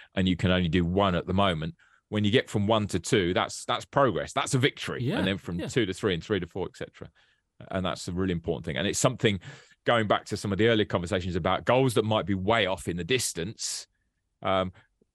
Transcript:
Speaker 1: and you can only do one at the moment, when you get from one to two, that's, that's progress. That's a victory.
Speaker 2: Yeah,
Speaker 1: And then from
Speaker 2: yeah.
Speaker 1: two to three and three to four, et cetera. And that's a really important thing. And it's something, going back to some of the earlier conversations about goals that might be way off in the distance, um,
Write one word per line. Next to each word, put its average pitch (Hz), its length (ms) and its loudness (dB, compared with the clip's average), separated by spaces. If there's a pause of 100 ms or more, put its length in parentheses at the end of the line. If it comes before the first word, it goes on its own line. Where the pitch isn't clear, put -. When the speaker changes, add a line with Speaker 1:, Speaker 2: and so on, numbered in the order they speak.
(140)
Speaker 1:
and 95 140 2
you 90 80 2
can 92 140 2
only 90 180 2
do 87 160 2
one 92 300 2
at 82 120 -2
the 92 60 -2
moment, 87 420 0 (360)
when 104 140 0
you 104 60 2
get 123 200 2
from 104 160 0
one 107 220 4
to 92 100 -2
two, 92 340 2
that's, 95 320 -2
that's 120 220 -4
progress. 104 480 -2
That's 143 180 -4
a 139 60 2
victory. 120 440 -2
Speaker 2:
Yeah, 160 160 -4
Speaker 1:
And - 80 -2
then 190 120 -2
from 85 200 -8
Speaker 2:
yeah. - 100 -6
Speaker 1:
two 113 180 0
to 92 80 -4
three 104 180 -2
and 82 100 -4
three 101 180 -2
to 78 60 -6
four, 90 200 -8
et - 100 -16
cetera. - 320 -14 (640)
And 92 160 -2
that's - 200 -6
a 95 60 -6
really 92 200 0
important 82 340 -4
thing. 78 100 -4
And 76 100 0
it's 95 120 -2
something, 110 420 2 (460)
going 117 220 4
back 110 180 2
to 104 100 -6
some 101 160 -4
of 92 60 0
the 110 100 6
earlier 110 160 4
conversations 87 520 -2
about 90 280 0
goals 127 300 4
that 110 100 2
might 107 220 0
be 101 80 0
way 98 320 2
off 95 200 -4
in 87 120 -4
the 87 60 -6
distance, - 840 -4 (540)
um, 95 320 0 (420)